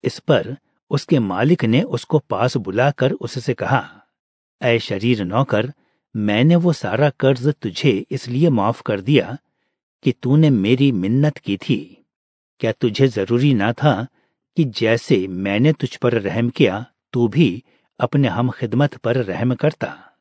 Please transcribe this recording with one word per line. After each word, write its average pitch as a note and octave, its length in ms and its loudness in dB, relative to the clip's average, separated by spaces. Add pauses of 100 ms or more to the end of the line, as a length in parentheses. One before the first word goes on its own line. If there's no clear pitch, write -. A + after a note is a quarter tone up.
इस - 140 -4
पर A#2 380 0 (340)
उसके C#3+ 280 0
मालिक A2+ 460 0
ने A2+ 180 2
उसको D#3 360 -4
पास A2+ 380 -2
बुलाकर B2+ 560 0
उससे - 420 -6
कहा, - 500 -4 (580)
"ऐ A#2 160 2
शरीर G#2+ 460 -2
नौकर, A2+ 480 -2 (440)
मैंने A2 400 2
वो F3 160 2
सारा C3 380 0
कर्ज C3 380 0
तुझे A2+ 640 -2
इसलिए C3+ 400 0
माफ A2+ 320 0
कर G2+ 180 -2
दिया B2 380 0 (640)
कि B2+ 100 2
तूने D3 380 2
मेरी B2 420 2
मिन्नत A#2+ 460 0
की G2 180 -4
थी। - 500 -6 (540)
क्या A2+ 120 -2
तुझे B2+ 360 0
जरूरी A#2+ 460 0
ना G#2+ 180 0
था C3 340 0 (500)
कि E3 80 2
जैसे A2+ 640 0
मैंने G2 440 0
तुझ - 240 -6
पर - 160 0
रहम A2+ 380 -2
किया, G#2+ 360 0 (260)
तू A#2+ 160 0
भी A2+ 360 2 (360)
अपने C3+ 280 0
हम A#2 220 -2
खिदमत B2 440 -2
पर A#2+ 220 -2
रहम A#2+ 380 -2
करता?" - 680 -4